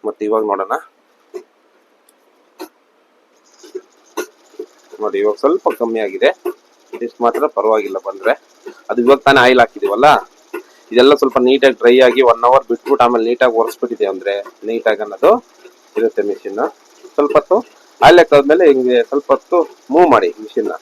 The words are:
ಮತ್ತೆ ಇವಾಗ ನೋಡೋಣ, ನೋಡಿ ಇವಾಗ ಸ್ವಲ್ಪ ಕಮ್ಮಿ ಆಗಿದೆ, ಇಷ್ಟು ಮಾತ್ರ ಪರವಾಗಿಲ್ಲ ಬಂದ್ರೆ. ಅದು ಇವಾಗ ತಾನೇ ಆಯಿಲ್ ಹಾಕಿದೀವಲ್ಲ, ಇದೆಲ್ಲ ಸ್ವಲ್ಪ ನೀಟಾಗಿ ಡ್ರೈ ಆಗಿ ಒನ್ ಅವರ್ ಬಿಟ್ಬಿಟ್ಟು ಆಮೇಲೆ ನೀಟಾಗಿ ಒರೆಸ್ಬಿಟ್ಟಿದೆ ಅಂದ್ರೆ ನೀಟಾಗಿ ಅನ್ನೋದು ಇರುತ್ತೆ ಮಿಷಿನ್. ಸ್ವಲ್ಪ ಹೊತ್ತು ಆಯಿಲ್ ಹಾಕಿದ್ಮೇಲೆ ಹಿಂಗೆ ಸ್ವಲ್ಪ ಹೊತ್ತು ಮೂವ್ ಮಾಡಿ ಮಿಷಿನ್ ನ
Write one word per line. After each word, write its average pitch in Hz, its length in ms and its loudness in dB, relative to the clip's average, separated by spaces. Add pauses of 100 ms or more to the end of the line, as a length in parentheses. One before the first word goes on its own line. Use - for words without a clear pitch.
ಮತ್ತೆ 104 220 -10
ಇವಾಗ 110 220 -2
ನೋಡೋಣ, 98 240 -6 (4000)
ನೋಡಿ 98 200 -6
ಇವಾಗ 104 220 -2
ಸ್ವಲ್ಪ 170 360 -4
ಕಮ್ಮಿ 113 260 -6
ಆಗಿದೆ, 98 240 -2 (760)
ಇಷ್ಟು - 200 -14
ಮಾತ್ರ 123 200 -2 (120)
ಪರವಾಗಿಲ್ಲ 101 400 -2 (100)
ಬಂದ್ರೆ. 98 260 -4 (560)
ಅದು 113 140 -4
ಇವಾಗ 135 220 2
ತಾನೇ 139 200 4
ಆಯಿಲ್ 127 180 4
ಹಾಕಿದೀವಲ್ಲ, 104 440 0 (840)
ಇದೆಲ್ಲ 127 280 4
ಸ್ವಲ್ಪ 135 180 0 (100)
ನೀಟಾಗಿ 135 340 2
ಡ್ರೈ 120 140 4 (100)
ಆಗಿ 123 160 2 (100)
ಒನ್ 117 160 0
ಅವರ್ 131 220 4
ಬಿಟ್ಬಿಟ್ಟು 131 340 -2
ಆಮೇಲೆ 120 260 0
ನೀಟಾಗಿ 120 300 0
ಒರೆಸ್ಬಿಟ್ಟಿದೆ 120 540 -4
ಅಂದ್ರೆ 95 200 -8 (360)
ನೀಟಾಗಿ 110 340 -4
ಅನ್ನೋದು 104 260 0 (680)
ಇರುತ್ತೆ 110 300 -2
ಮಿಷಿನ್. 101 360 -8 (500)
ಸ್ವಲ್ಪ 143 240 -2
ಹೊತ್ತು - 180 -2 (480)
ಆಯಿಲ್ 170 160 6
ಹಾಕಿದ್ಮೇಲೆ 151 480 2
ಹಿಂಗೆ 127 280 2 (120)
ಸ್ವಲ್ಪ 143 240 -6
ಹೊತ್ತು - 240 -4 (380)
ಮೂವ್ 175 180 4
ಮಾಡಿ 98 160 2 (140)
ಮಿಷಿನ್ 107 280 -6
ನ 85 100 -10